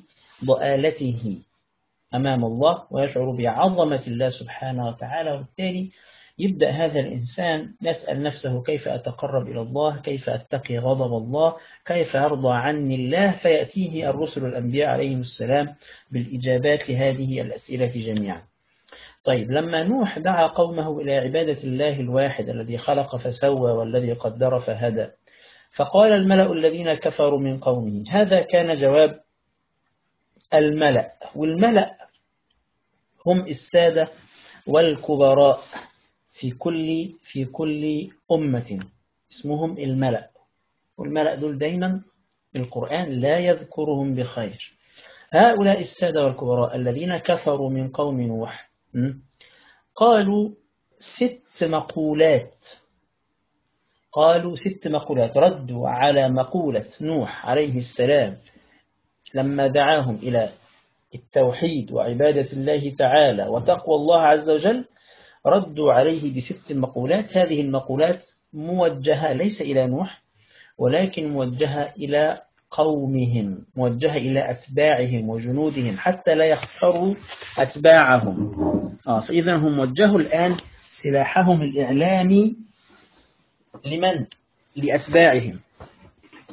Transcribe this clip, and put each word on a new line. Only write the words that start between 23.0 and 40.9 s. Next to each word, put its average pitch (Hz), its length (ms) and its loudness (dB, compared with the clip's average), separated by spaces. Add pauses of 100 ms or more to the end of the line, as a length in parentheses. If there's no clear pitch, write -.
فسوى 123 560 0
والذي 117 420 0
قدر 120 460 -2
فهدى، 113 480 -4 (680)
فقال 196 360 4
الملأ 190 400 4
الذين 160 420 0
كفروا 147 460 0
من 135 200 -4
قومه، 110 500 -2
هذا 190 320 4
كان 170 340 2
جواب 143 440 4 (1300)
الملأ، 151 580 2 (240)
والملأ 190 600 2 (1300)
هم 180 220 2
السادة 160 600 2 (600)
والكبراء 143 920 4 (800)
في 127 120 -6
كل، 165 580 -4 (140)
في 135 220 -8
كل 151 640 -6 (220)
أمة، 127 480 -2 (520)
اسمهم 156 460 -6
الملأ، 131 520 -2 (680)